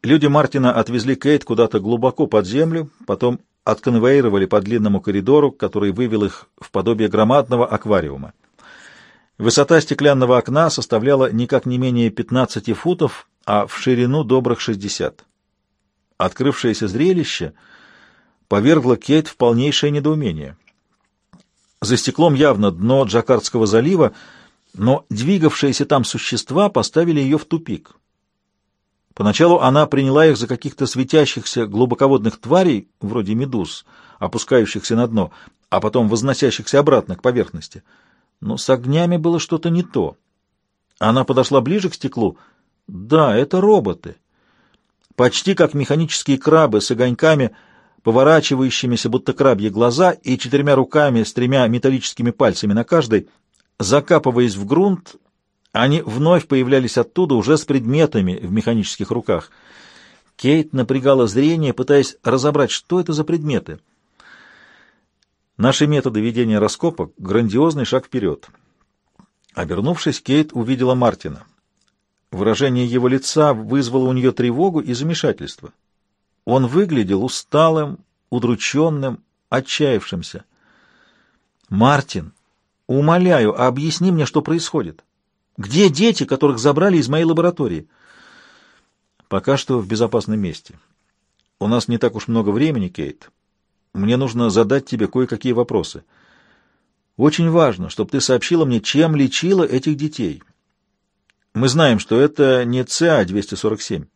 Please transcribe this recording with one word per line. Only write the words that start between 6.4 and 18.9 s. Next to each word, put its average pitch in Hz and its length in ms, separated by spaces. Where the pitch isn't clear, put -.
в - 100
подобие 107 400
громадного 120 560
аквариума. 82 680
Высота 143 420
стеклянного 135 560
окна 147 320
составляла 127 600
никак 120 340
не 123 140
менее 120 320
пятнадцати 117 600
футов, 170 540
а 104 180
в - 140
ширину 127 440
добрых 123 360
шестьдесят. 98 680
Открывшееся 113 680
зрелище 143 680
повергло 123 480